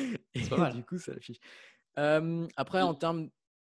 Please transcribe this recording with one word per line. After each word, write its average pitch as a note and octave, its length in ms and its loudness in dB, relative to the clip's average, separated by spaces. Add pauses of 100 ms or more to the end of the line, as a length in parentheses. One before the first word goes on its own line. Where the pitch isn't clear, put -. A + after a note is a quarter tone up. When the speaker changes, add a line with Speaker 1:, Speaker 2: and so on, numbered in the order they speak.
(340)
Speaker 1:
Et, B2 80 -2
Speaker 2:
C'est G#2+ 80 -4
pas C3 60 2
Speaker 1:
et - 20 4
Speaker 2:
mal. C#3+ 160 4
Speaker 1:
du B2 80 -6
coup, F3+ 160 -8
ça - 140 -10
affiche. - 260 -14 (640)
Euh, D#3+ 560 2
après, F#3 260 2
en E3+ 120 4
Speaker 2:
L-, - 40 -8
Speaker 1:
termes E3 320 -2 (460)